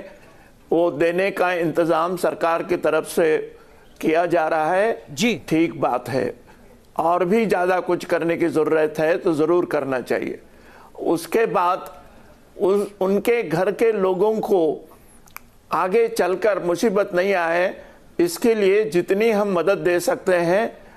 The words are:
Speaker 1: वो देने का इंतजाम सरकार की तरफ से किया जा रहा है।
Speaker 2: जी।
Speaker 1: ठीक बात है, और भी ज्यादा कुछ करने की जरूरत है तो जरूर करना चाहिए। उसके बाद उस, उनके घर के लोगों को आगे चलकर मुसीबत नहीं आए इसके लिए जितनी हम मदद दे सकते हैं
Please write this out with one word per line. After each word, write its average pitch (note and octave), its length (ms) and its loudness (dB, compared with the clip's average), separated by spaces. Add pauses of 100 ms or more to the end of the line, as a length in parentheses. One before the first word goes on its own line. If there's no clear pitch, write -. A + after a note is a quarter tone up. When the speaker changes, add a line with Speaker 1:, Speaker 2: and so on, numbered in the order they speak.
(720)
Speaker 1:
वो E3+ 220 2
देने E3+ 380 0
का F3+ 240 0
इंतजाम E3 600 0
सरकार E3+ 460 -2
की E3+ 140 -2
तरफ D#3 300 -2
से D#3 300 2 (640)
किया D#3+ 240 2
जा D#3+ 220 0
रहा D#3 260 0
है। G#3 380 0
Speaker 2:
जी। E3+ 380 -2
Speaker 1:
ठीक D#3+ 320 0
बात B2 280 -2
है, B2 240 -2 (680)
और E3+ 260 2
भी A3 200 2
ज्यादा F3+ 340 2
कुछ F3 260 -2
करने E3+ 320 0
की E3+ 100 0
जरूरत D3+ 520 2
है D#3+ 180 2
तो F3+ 160 -2
जरूर E3 320 2
करना C3+ 360 -2
चाहिए। - 400 -4 (540)
उसके G3 500 -2
बाद F3+ 440 -2 (680)
उस, G3+ 300 2 (140)
उनके G3+ 420 0
घर F3+ 280 0
के A3+ 200 2
लोगों F#3+ 480 2
को E3+ 500 0 (840)
आगे F#3 360 2
चलकर F#3+ 520 0
मुसीबत F#3 540 0
नहीं F#3 200 0
आए F3 400 0 (460)
इसके F3 360 2
लिए G3+ 340 2
जितनी F#3+ 420 0
हम G#3 220 0
मदद F3 240 2
दे F3 220 0
सकते F3 360 0
हैं F3+ 420 0 (200)